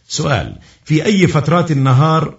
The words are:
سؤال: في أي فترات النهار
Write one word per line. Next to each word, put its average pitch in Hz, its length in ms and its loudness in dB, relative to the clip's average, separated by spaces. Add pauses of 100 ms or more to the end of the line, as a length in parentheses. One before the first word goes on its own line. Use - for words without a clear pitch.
سؤال: 143 480 -6 (300)
في 151 200 -2
أي 196 220 2
فترات 165 440 0
النهار 147 680 2